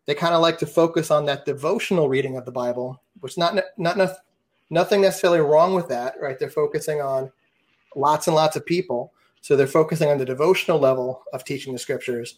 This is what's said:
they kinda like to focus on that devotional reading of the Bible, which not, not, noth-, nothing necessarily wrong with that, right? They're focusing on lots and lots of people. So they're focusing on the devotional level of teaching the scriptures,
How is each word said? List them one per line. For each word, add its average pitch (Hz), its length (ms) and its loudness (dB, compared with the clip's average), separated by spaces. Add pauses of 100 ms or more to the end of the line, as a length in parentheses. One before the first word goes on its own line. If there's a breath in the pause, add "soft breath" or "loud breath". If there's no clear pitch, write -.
they 147 80 -2
kinda 170 240 2
like 165 200 2
to 160 80 -4
focus 165 440 2
on 151 160 2
that 143 180 -4
devotional 151 640 0
reading 131 280 -2
of 123 80 -12
the 127 80 -12
Bible, 123 480 -6 (200)
which - 180 -12
not, 180 160 0 (220)
not, 180 200 -2
noth-, 190 240 0 (500)
nothing 185 300 2
necessarily 185 400 4
wrong 156 340 4
with 175 140 -2
that, 123 320 -4
right? 139 180 -6
They're 143 120 -6
focusing 151 500 -2
on 135 300 -4 (640)
lots 147 320 0
and 170 80 2
lots 156 220 2
of - 100 -8
people. 165 460 -4 (300)
So - 120 2
they're 139 140 4
focusing 160 420 2
on 143 80 2
the 131 60 -2
devotional 156 540 0
level 127 440 0 (100)
of 131 120 -10
teaching 135 280 -10
the 123 60 -8
scriptures, 120 600 -6